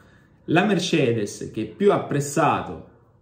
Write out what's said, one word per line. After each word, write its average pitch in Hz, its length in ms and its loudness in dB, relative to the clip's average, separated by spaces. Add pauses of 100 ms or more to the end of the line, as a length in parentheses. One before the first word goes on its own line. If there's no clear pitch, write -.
(460)
La 180 180 4
Mercedes, 120 880 -2
che 110 100 -6
è 110 40 -4
più - 260 2
apprezzato 139 1040 -2 (260)